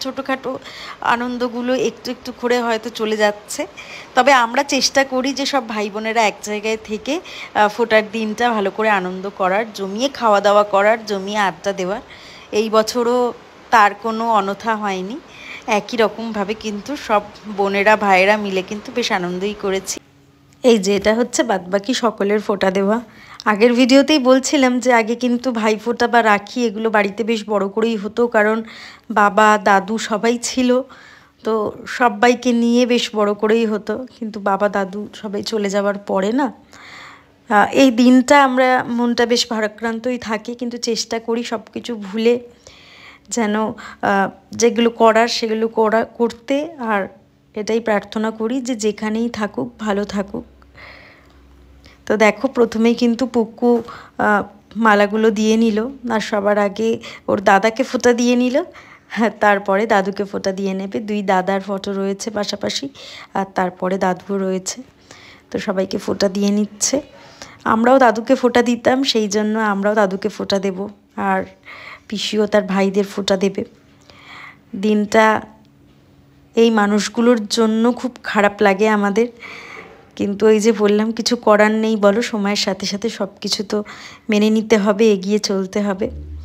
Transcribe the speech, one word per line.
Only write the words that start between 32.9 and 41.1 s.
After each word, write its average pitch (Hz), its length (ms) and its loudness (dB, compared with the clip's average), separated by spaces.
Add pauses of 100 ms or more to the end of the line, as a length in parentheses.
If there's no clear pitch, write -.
বড় 208 200 2
করেই 220 320 2
হতো। 214 400 -6 (120)
কিন্তু 214 220 -10
বাবা 202 280 0
দাদু 196 460 -6
সবাই 202 280 -8
চলে 208 280 -4
যাওয়ার 202 280 -2
পরে 202 340 -2
না, 254 200 0 (960)
আহ, 208 220 4
এই 269 180 6
দিনটা 254 540 6
আমরা 254 400 2
মনটা 240 420 0
বেশ 233 240 0
ভারাক্রান্তই 226 680 -4
থাকে, 220 360 -8
কিন্তু 240 220 -8
চেষ্টা 226 420 -4